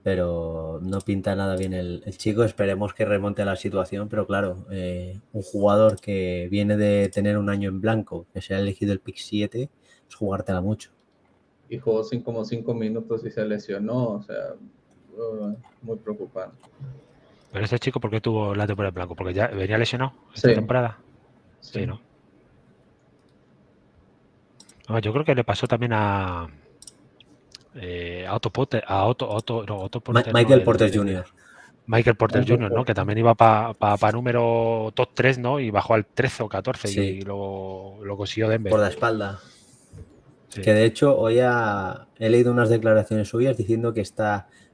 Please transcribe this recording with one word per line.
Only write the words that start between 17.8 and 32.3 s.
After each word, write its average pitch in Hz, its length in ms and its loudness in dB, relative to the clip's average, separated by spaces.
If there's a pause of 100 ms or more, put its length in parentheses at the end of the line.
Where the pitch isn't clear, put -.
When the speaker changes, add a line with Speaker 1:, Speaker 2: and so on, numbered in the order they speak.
Speaker 3:
¿por 110 100 -4
qué 110 100 -2
tuvo 107 340 0
la 104 120 0
temporada 101 240 -2
en 87 40 -14
blanco? 90 200 -8
¿Porque 92 200 -6
ya 107 140 2
venía 98 280 -2
lesionado 123 360 0 (220)
esta - 140 4
Speaker 2:
Sí. 117 60 8
Speaker 3:
temporada? 113 440 0 (640)
Speaker 2:
Sí. - 200 -10
Speaker 3:
Sí, 92 60 -2
¿no? - 140 -8 (3000)
Ah, 113 120 0
yo 107 120 -2
creo 143 120 0
que 151 100 2
le 123 100 2
pasó - 240 -2
también 117 240 0
a, 95 560 0 (1300)
eh, 87 500 -8
a 95 80 -4
Otto 104 160 -2
Potter, 120 360 -2
a 98 180 2
Otto, 123 240 2
Otto, 110 380 -4
no, 104 160 -6
Otto 107 180 -8
Speaker 1:
Ma-, - 40 -20
Speaker 3:
Porter 120 280 2
no, 120 60 6
Speaker 1:
Michael 120 220 8
Speaker 3:
el, 113 40 -2
Speaker 1:
Porter 113 260 6
Speaker 3:
el, 104 80 -2
Speaker 1:
Junior. 95 260 -2 (600)
Speaker 3:
Michael 113 300 4
Porter 113 240 2